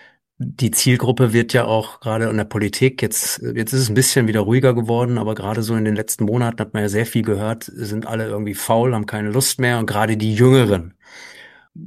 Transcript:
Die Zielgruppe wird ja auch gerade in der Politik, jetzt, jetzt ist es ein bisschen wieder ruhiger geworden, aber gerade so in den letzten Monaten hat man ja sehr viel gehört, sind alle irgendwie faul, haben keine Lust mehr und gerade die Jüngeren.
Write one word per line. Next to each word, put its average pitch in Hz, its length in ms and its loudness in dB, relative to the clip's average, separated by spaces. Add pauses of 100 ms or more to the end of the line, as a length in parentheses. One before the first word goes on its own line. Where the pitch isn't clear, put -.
(380)
Die 123 320 -2
Zielgruppe 123 640 4
wird 117 180 2
ja 117 140 4
auch 110 340 -2
gerade 113 300 -2
in 110 80 0
der 104 60 0
Politik, 107 580 -2
jetzt, - 400 -4
jetzt 117 320 -6
ist 131 80 2
es 110 80 -2
ein 104 40 -2
bisschen 120 320 2
wieder 110 140 2
ruhiger 123 340 2
geworden, 117 440 0
aber 107 160 -4
gerade 107 280 -4
so 113 140 -2
in 110 80 0
den 107 120 0
letzten - 280 -4
Monaten 117 340 0
hat 110 140 -6
man 107 120 -2
ja 104 40 0
sehr 104 160 0
viel 117 180 -2
gehört, 107 420 -2
sind 110 420 -8
alle 110 220 -6
irgendwie 104 260 -6
faul, 120 400 2
haben 107 100 -2
keine 107 260 -6
Lust 117 280 -2
mehr 123 200 2
und 113 60 -2
gerade 107 320 0
die 107 180 -2
Jüngeren. 107 600 4 (920)